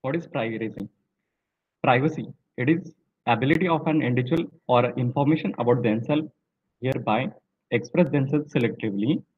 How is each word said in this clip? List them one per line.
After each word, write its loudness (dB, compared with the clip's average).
What -4
is -6
privacy? -6
Privacy, 2
it 0
is 0
ability 2
of 0
an 2
individual 0
or 4
information 0
about 2
themselves 0
hereby -2
express 0
themselves -2
selectively. -2